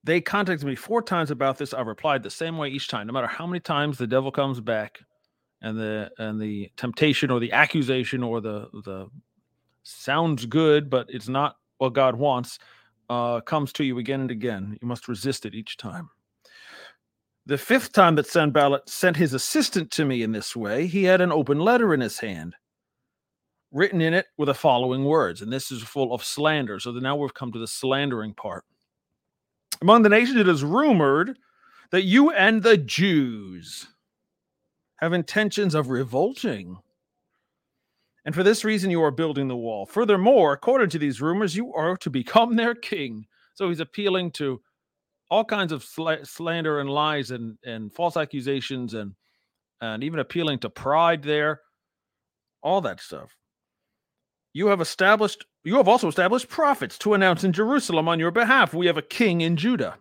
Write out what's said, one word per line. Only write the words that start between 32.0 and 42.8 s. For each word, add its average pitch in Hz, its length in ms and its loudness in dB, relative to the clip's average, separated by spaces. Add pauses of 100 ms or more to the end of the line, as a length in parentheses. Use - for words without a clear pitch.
you 247 300 6
and 214 300 4
the 220 140 8
Jews 120 1120 -2 (1120)
have 165 160 -2
intentions 196 640 0
of 147 160 0
revolting. 127 880 -4 (1500)
And 147 100 -6
for 170 80 0
this 214 220 4
reason, 208 260 0
you 170 120 2
are 151 80 4
building 139 380 -2
the 127 80 -4
wall. 110 300 -6
Furthermore, 196 680 4
according 240 380 2
to 165 80 -6
these 143 220 -2
rumors, 170 340 -2
you 233 200 -6
are 170 240 -2
to - 120 -8
become 220 460 2
their 233 180 0
king. 135 520 -8 (280)